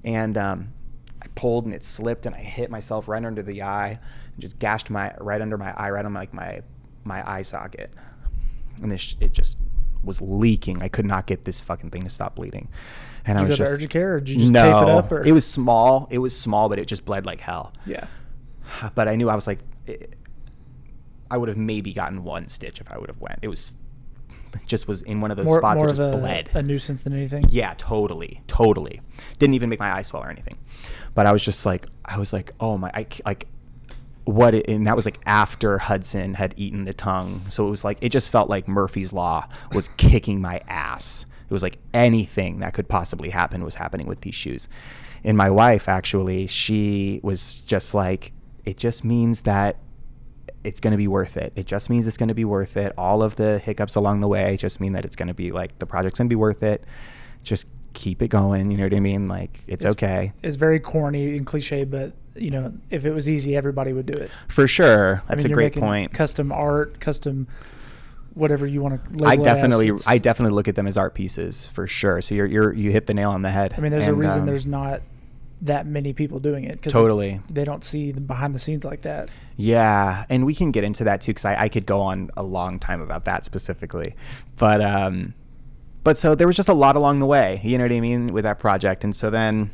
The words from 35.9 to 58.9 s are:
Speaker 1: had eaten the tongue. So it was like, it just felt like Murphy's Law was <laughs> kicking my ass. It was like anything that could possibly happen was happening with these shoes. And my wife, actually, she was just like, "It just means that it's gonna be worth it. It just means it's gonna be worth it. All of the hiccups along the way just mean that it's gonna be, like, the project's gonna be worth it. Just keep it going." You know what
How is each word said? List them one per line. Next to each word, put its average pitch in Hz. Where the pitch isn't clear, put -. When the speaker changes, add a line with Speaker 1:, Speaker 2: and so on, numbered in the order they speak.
Speaker 1:
had 95
eaten 98
the 95
tongue. 92
So 104
it 101
was 104
like, 101
it 120
just 127
felt 107
like 98
Murphy's 95
Law 87
was -
<laughs> -
kicking 107
my 90
ass. -
It -
was 95
like 92
anything 104
that 87
could -
possibly 87
happen 90
was 78
happening 82
with -
these -
shoes. -
And 107
my 98
wife, 110
actually, 92
she 101
was -
just -
like, 92
"It 101
just -
means 117
that 101
it's 104
gonna 107
be 104
worth 95
it. -
It 95
just -
means 117
it's 113
gonna 113
be 110
worth 98
it. 101
All 95
of 107
the 107
hiccups 104
along 104
the 101
way 98
just -
mean 98
that 92
it's -
gonna 87
be, 90
like, 90
the 90
project's 92
gonna 120
be 117
worth 107
it. 107
Just -
keep -
it 117
going." 98
You 101
know 98
what 95